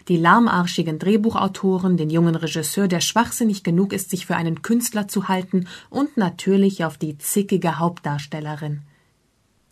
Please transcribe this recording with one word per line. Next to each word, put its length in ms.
die 80
lahmarschigen 840
Drehbuchautoren, 960
den 120
jungen 260
Regisseur, 520
der 140
schwachsinnig 640
genug 280
ist, 180
sich 160
für 120
einen 240
Künstler 480
zu 180
halten, 400
und 260
natürlich 680
auf 120
die 200
zickige 600
Hauptdarstellerin. 1040